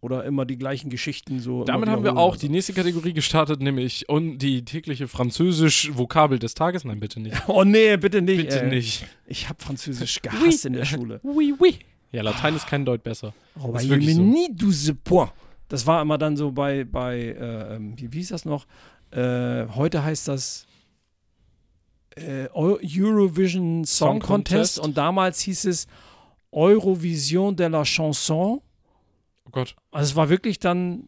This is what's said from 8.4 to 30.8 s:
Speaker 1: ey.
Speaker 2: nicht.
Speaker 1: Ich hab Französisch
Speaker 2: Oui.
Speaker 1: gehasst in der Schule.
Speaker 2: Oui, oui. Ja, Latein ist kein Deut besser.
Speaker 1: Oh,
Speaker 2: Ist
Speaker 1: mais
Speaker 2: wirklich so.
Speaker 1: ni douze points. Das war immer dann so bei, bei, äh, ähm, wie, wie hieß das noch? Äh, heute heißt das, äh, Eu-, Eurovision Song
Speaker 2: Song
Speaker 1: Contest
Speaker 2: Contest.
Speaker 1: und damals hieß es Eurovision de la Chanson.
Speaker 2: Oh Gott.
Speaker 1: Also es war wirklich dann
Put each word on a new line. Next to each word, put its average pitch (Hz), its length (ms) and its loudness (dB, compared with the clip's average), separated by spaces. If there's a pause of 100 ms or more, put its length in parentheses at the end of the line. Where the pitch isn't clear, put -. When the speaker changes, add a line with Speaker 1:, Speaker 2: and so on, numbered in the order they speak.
Speaker 1:
ey. 131 60 0
Speaker 2:
nicht. 120 360 -2 (200)
Speaker 1:
Ich - 240 -10
hab - 140 -12
Französisch 139 600 -6
Speaker 2:
Oui. - 60 -8
Speaker 1:
gehasst 311 360 2
in 131 80 -2
der 127 120 -2
Schule. 123 380 -6
Speaker 2:
Oui, 285 360 2
oui. 359 200 6 (320)
Ja, 113 100 -4
Latein 120 340 0
ist 151 120 -6
kein 143 180 -2
Deut 123 180 0
besser. 110 300 -10 (260)
Speaker 1:
Oh, 131 100 -8
Speaker 2:
Ist 117 40 -6
Speaker 1:
mais 120 160 0
Speaker 2:
wirklich 147 260 6
so. 170 60 6
Speaker 1:
ni 285 300 6
douze 165 420 0
points. 143 400 2 (360)
Das 131 180 -4
war 160 160 4
immer 151 160 0
dann 151 180 0
so 147 140 -2
bei, 139 320 -2
bei, 123 360 -6
äh, 113 560 -8
ähm, 107 220 -12
wie, 123 160 -12
wie 147 40 -8
hieß 180 120 -8
das 180 160 -10
noch? 147 220 -6 (420)
Äh, 123 600 -2
heute 135 340 -2
heißt 156 240 -4
das, 135 400 -8 (1500)
äh, 139 380 -8
Eu-, 180 300 2
Eurovision 180 1000 0
Song - 240 2
Speaker 2:
Song 214 100 0
Speaker 1:
Contest 196 560 2
Speaker 2:
Contest. - 40 -6
Speaker 1:
und 151 180 -4
damals 180 440 0
hieß 190 240 -4
es 180 220 -2 (640)
Eurovision 175 1040 2
de 170 140 0
la 160 140 0
Chanson. 160 800 0 (840)
Speaker 2:
Oh - 40 -20
Gott. 127 240 -6 (160)
Speaker 1:
Also 147 200 -2
es 139 40 -4
war 156 140 4
wirklich 190 300 0
dann 180 480 -2